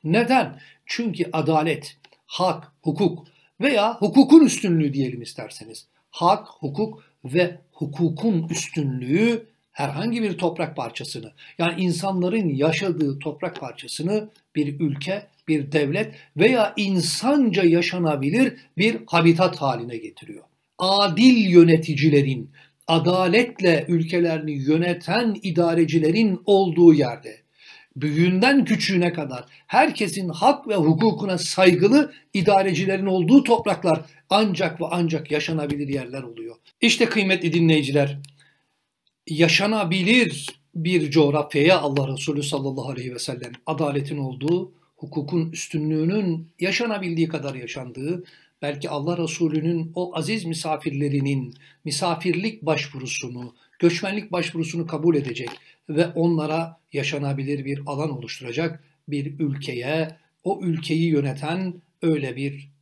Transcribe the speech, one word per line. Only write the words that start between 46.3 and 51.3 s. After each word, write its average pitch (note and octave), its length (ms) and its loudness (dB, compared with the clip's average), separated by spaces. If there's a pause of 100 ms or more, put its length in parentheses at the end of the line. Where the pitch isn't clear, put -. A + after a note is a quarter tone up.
yaşanabildiği F#3+ 680 -2
kadar C#3+ 260 -8
yaşandığı, C3 680 -10 (380)
belki C#3+ 280 -6
Allah D3+ 280 -4
Resulü'nün E3 760 -2
o F3+ 220 -6
aziz F3+ 280 -4
misafirlerinin C#3+ 1120 -4 (300)